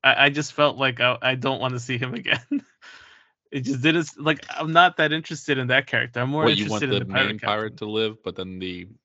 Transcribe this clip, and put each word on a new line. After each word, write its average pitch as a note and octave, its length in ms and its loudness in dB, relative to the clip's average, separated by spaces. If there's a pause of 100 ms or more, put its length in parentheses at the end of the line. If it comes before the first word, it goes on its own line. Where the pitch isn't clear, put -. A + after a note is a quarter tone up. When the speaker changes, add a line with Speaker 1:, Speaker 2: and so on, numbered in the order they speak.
Speaker 1:
I, C3+ 220 6
I D3 40 4
just D3 240 -4
felt C#3+ 240 4
like C3 240 0
I, B2 200 4
I B2+ 140 2
don't B2+ 260 -2
wanna B2+ 180 -2
see B2 200 -4
him B2+ 140 -4
<laughs> - 20 -8
again. - 480 -4 (880)
It C#3 100 -4
just B2+ 220 -4
didn't E3 180 4
s-, - 160 -8
like, D3 320 -2
I'm D#3 240 -4
not F3 240 6
that D3+ 160 2
interested D3+ 460 -2
in B2 80 -2
that B2+ 180 2
character. A#2+ 360 -2
I'm B2+ 80 0
more D3+ 160 0
Speaker 2:
What, - 120 4
you G#3 80 -2
want - 160 -2
Speaker 1:
interested G3 140 0
in - 40 2
Speaker 2:
the - 60 -4
Speaker 1:
the F#3 80 -8
pirate C3 140 2
Speaker 2:
main G#2+ 120 -6
pirate G#2+ 220 -2 (120)
Speaker 1:
captain. - 40 -20 (100)
Speaker 2:
to G#2+ 40 -6
live, A2 320 -2
but F#2 120 -8
then F#2 220 -10
the F2+ 300 -8 (180)